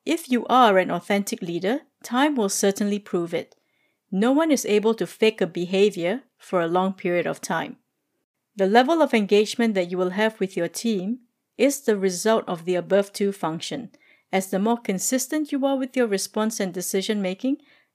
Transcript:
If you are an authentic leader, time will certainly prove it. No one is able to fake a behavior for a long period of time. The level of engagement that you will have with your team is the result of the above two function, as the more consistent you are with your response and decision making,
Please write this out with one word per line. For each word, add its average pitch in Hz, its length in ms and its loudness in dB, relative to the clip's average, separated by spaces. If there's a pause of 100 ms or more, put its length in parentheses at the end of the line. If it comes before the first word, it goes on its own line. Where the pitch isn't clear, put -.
If 330 260 -2
you 240 160 0
are 220 320 6
an 180 120 2
authentic 196 520 -4
leader, 180 400 -4 (200)
time 277 320 0
will 208 140 0
certainly 202 500 0
prove 170 340 -4
it. - 220 -6 (560)
No 214 220 2
one 320 180 4
is 262 160 2
able 208 280 2
to 185 120 -2
fake 220 340 0
a 190 60 0
behavior 185 760 0 (140)
for - 240 -2
a 165 60 0
long 185 260 0
period 175 340 -2
of 160 140 -6
time. - 360 -6 (800)
The 190 100 0
level 254 340 4
of 262 140 2
engagement 214 600 2
that 180 160 -2
you 185 60 -6
will 180 140 0
have 220 300 0
with 190 160 -4
your 170 120 -2
team 208 520 -4 (360)
is 277 240 2
the 214 160 0
result 190 500 0
of 165 180 -6
the 180 100 -2
above 180 380 0
two 202 200 -2
function, 170 580 -8 (400)
as 190 200 -2
the 190 80 -2
more 226 180 0
consistent 254 760 -4
you 269 120 -2
are 277 120 0
with 262 200 -6
your 247 100 2
response 214 540 -2
and 185 140 -4
decision 196 480 -4
making, 190 360 -2 (360)